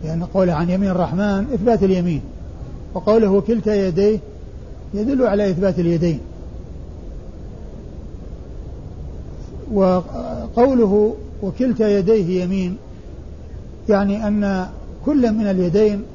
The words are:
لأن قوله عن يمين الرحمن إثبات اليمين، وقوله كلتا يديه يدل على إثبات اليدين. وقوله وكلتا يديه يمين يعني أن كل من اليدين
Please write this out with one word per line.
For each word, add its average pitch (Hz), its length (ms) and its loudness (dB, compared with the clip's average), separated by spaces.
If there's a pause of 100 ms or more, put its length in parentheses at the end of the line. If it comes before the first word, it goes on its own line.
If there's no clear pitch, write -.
لأن 165 200 -2
قوله 180 300 2
عن 170 160 0
يمين 190 200 2
الرحمن 190 640 0
إثبات 214 300 4
اليمين، 180 380 2 (720)
وقوله 202 480 4
كلتا 208 460 2
يديه 202 320 4 (760)
يدل 247 340 2
على 202 240 4
إثبات 180 280 2
اليدين. 170 400 2 (3500)
وقوله 214 1400 2 (280)
وكلتا 214 560 2
يديه 185 440 2
يمين 185 340 -2 (1120)
يعني 202 380 2
أن 196 400 0 (380)
كل 254 260 4
من 214 160 0
اليدين 202 560 4 (120)